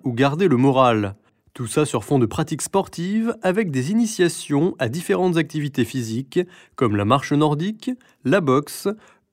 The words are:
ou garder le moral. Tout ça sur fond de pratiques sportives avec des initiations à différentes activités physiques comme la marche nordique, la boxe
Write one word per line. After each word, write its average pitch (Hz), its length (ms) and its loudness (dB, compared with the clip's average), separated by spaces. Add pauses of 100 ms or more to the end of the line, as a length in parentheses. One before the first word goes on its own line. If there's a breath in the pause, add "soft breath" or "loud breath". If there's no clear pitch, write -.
ou 131 80 -4
garder 139 340 2
le 135 100 4
moral. 123 600 4 (360)
Tout 123 140 -10
ça 151 180 0
sur 123 200 -4
fond 139 160 2
de 117 60 4
pratiques 156 360 -4
sportives 208 800 -4
avec 185 300 0
des 131 180 -2
initiations 180 880 0
à 127 100 -2
différentes 180 480 0
activités 147 480 -2
physiques 120 540 -4 (380 loud breath)
comme 107 180 2
la 101 100 0
marche 135 280 2
nordique, 151 580 0 (320 soft breath)
la 165 180 2
boxe 143 460 -2 (460 soft breath)